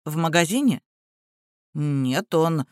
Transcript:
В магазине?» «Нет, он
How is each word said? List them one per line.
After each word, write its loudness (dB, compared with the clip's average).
В -8
магазине?» 0
«Нет, -2
он 2